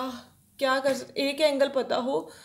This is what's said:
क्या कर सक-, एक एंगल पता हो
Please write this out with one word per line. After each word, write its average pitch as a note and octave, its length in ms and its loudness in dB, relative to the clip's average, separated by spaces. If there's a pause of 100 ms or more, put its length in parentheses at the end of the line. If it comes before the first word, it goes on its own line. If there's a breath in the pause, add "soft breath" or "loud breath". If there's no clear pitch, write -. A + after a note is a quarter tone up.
(580)
क्या C4+ 220 2
कर C4+ 140 2
सक-, - 220 -8
एक C#4 240 0
एंगल C#4 340 4
पता - 220 0
हो B3+ 340 -2 (140 loud breath)